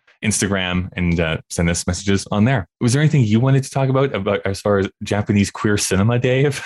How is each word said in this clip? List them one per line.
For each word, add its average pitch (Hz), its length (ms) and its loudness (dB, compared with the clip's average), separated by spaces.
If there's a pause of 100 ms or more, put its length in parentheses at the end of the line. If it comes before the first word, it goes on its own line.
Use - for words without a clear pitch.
(240)
Instagram 92 680 -2
and, 87 260 0
uh, 80 180 -2 (120)
send 85 200 -2
us - 180 -4
messages 95 440 -2
on 104 140 2
there. 127 220 -2 (120)
Was 117 140 0
there 143 80 2
anything 151 220 4
you 107 160 4
wanted 135 240 2
to - 80 -12
talk 135 180 0
about, 135 240 0
about 98 320 -2
as 98 160 -4
far 104 160 2
as 98 100 0 (160)
Japanese 101 460 0
queer 104 280 0
cinema, 101 420 0
Dave? 131 460 0